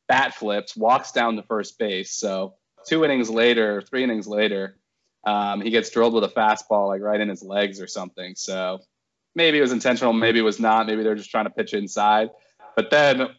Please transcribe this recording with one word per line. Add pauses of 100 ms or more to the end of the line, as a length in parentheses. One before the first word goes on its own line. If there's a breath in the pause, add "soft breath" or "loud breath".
bat
flips,
walks
down
to
first
base.
So (300)
two
innings
later,
three
innings
later, (480)
um,
he
gets
drilled
with
a
fastball,
like,
right
in
his
legs
or
something.
So (560)
maybe
it
was
intentional,
maybe
it
was
not,
maybe
they're
just
trying
to
pitch
inside. (440 loud breath)
But
then